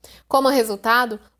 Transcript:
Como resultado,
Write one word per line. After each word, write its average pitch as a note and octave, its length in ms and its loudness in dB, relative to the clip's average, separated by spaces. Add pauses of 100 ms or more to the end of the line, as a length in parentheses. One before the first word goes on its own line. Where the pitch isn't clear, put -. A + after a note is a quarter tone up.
(280)
Como C4+ 220 2
resultado, A3+ 680 0 (220)